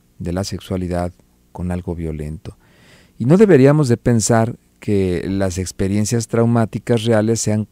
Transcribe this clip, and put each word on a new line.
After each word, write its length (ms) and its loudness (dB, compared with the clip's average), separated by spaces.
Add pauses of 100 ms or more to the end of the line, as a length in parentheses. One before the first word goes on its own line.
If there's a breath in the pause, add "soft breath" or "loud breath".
(180)
de 140 -8
la 120 -4
sexualidad 680 -6 (400)
con 180 -6
algo 240 -6
violento. 600 -10 (640 soft breath)
Y 80 -4
no 100 6
deberíamos 520 6
de 100 2
pensar 580 0 (240)
que 480 -2
las 300 -2
experiencias 680 -2
traumáticas 760 0
reales 380 2
sean 300 -2